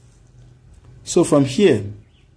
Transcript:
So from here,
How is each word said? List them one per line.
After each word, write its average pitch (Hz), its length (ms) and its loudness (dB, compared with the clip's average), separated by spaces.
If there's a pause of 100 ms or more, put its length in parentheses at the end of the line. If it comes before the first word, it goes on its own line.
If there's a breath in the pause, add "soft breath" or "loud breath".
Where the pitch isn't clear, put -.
(1040)
So - 200 0
from 147 220 2
here, 127 380 0 (540)